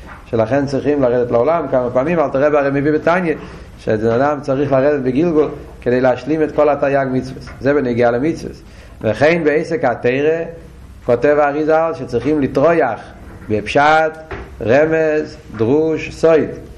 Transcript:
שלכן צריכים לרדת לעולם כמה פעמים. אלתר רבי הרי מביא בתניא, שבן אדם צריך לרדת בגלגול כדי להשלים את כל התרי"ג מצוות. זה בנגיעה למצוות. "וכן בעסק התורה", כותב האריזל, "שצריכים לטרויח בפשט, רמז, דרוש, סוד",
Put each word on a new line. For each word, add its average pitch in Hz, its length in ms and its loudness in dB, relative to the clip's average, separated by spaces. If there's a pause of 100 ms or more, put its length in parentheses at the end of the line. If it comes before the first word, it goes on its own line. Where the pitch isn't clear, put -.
(260)
שלכן 120 400 0
צריכים 135 360 -2
לרדת 123 300 0
לעולם 147 400 0
כמה 127 180 0
פעמים. 139 300 0
אלתר 135 240 0
רבי 151 140 2
הרי 139 120 2
מביא 143 220 0
בתניא, 160 420 0 (460)
שבן 110 320 0
אדם 139 300 0
צריך 139 300 -2
לרדת 139 300 2
בגלגול 147 480 0 (320)
כדי 123 200 0
להשלים 131 420 0
את 147 80 -2
כל 147 180 2
התרי"ג 139 420 0
מצוות. 127 320 -6 (160)
זה 135 140 0
בנגיעה 120 380 2
למצוות. 135 440 -4 (460)
"וכן 143 420 2
בעסק 156 420 0
התורה", 135 560 0 (640)
כותב 143 340 2
האריזל, 156 540 2
"שצריכים 123 480 -2
לטרויח 135 580 2 (500)
בפשט, 147 640 2 (500)
רמז, 156 760 0 (200)
דרוש, 151 560 0
סוד", 160 360 4 (280)